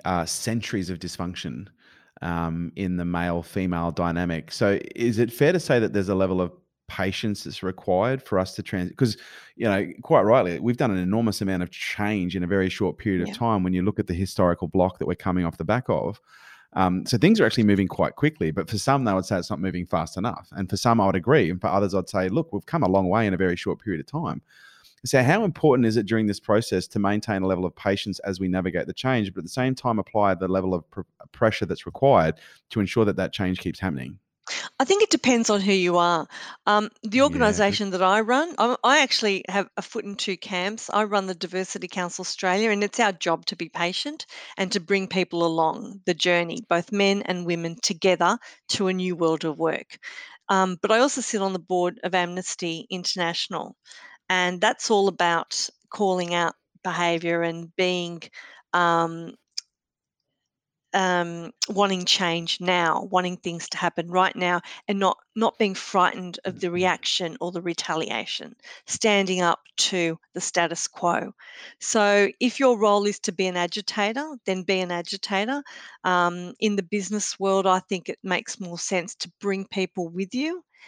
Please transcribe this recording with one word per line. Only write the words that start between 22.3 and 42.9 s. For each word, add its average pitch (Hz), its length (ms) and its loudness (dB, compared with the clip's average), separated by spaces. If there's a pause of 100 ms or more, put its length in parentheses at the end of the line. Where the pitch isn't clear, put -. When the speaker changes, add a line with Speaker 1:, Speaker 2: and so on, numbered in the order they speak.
Speaker 1:
we've 101 140 -6
come 165 160 -2
a 92 80 2
long 95 180 4
way 107 180 2
in 98 60 0
a 85 60 -2
very 90 180 2
short - 240 -4
period 85 200 -6
of 69 60 -10
time." 143 360 -6 (640)
So 127 160 4
how 160 220 4
important 135 420 4
is 110 100 4
it 117 80 2
during 110 220 2
this 101 140 0
process 104 480 2
to - 100 -4
maintain 101 420 0
a 95 60 0
level 92 180 0
of 85 100 -2
patience 98 460 -2
as 95 180 -6
we 95 100 -2
navigate 90 380 0
the 90 60 -6
change, 113 400 0
but 95 60 -10
at 82 60 -8
the 85 60 -12
same 131 240 0
time 117 240 -2
apply 101 360 2
the 90 120 -2
level 92 280 2
of 85 160 -4
pr-, - 100 -12 (320)
pressure 110 320 2
that's 85 220 -6
required 90 480 4 (360)
to 113 100 -2
ensure 104 260 2
that 98 100 0
that 95 160 -2
change 92 280 -2
keeps - 200 -6
happening? 76 380 -6 (600)
Speaker 2:
I 269 40 2
think 403 180 4
it 415 80 2
depends 240 400 2
on 208 100 4
who 196 120 2
you 175 260 4
are. 175 280 4 (400)
Um, 208 240 2 (120)
the 214 160 0
Speaker 1:
Yeah, - 20 6
good. 277 120 6
Speaker 2:
organisation 202 580 2
that 185 120 0
I 196 200 6
run, 277 360 0
I'm, 240 240 2
I 285 200 6
actually 208 460 0
have 190 280 -2
a - 60 -8
foot 220 220 -8
in 202 120 -10
two 190 200 -6
camps. 202 540 -6
I 208 140 2
run 202 220 0
the 185 80 -4
Diversity 185 520 -6
Council 180 360 -6
Australia, 196 480 0
and 208 120 0
it's 202 160 -4